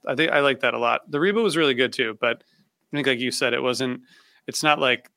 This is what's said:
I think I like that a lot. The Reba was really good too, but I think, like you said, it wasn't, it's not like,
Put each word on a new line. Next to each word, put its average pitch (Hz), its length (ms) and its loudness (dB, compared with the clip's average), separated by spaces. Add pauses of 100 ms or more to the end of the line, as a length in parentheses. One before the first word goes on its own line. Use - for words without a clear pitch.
I 135 80 -2
think 156 180 2
I 147 80 4
like 139 200 2
that 120 140 0
a 117 40 -4
lot. 117 320 0
The 143 80 -2
Reba 196 220 0
was 185 160 0
really 151 160 2
good 123 220 0
too, 113 260 -4
but 117 240 -2 (480)
I 147 40 -6
think, 143 100 -2
like 127 120 0
you 123 120 -4
said, 120 240 -2
it 135 80 -2
wasn't, 127 400 -4 (440)
it's - 160 -8
not 151 160 2
like, 127 380 0